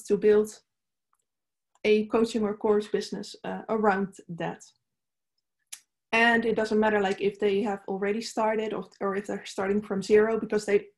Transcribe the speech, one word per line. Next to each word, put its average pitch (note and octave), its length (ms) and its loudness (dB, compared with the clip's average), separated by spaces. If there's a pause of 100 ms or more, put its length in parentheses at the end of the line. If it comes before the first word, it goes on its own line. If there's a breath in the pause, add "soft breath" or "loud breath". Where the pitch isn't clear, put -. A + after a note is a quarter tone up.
to G3+ 80 2
build G#3+ 420 2 (1300)
a G#3+ 220 2
coaching A3+ 360 0
or G#3 140 -2
course G#3 320 0
business, G3+ 560 -6
uh, F#3 240 -8
around G3 480 0 (120)
that. E3+ 360 -10 (1500)
And A3+ 340 4
it A3+ 120 0
doesn't G#3+ 240 0
matter, G#3+ 200 2
like, G3 200 -2
if G3+ 180 -2
they G3+ 240 0
have G3+ 240 -4
already G3+ 340 -4
started A3 520 -4
or, F#3+ 120 -8 (160)
or G3 140 -4
if G3+ 120 -6
they're G3+ 200 -8
starting G3 340 -2
from G3 220 -4
zero, G#3+ 360 4
because G#3+ 280 -4
they G3+ 200 0 (120)